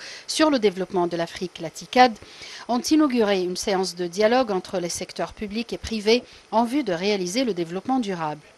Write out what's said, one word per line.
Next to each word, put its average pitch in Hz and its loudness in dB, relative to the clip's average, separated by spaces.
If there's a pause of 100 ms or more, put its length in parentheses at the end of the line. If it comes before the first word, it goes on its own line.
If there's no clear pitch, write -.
(280)
sur 311 2
le 277 2
développement 185 0
de 175 -2
l'Afrique, 170 -6
la 160 -8
ticad, 247 4 (560)
ont 240 0
inauguré 240 4
une 180 -2
séance 185 -2
de 180 -4
dialogue 214 2
entre 190 -4
les 175 -4
secteurs - -6
publics 214 -6
et 190 -4
privés 220 0 (300)
en 220 4
vue 247 0
de 196 -2
réaliser 190 0
le 233 0
développement 175 -2
durable. 165 -4 (120)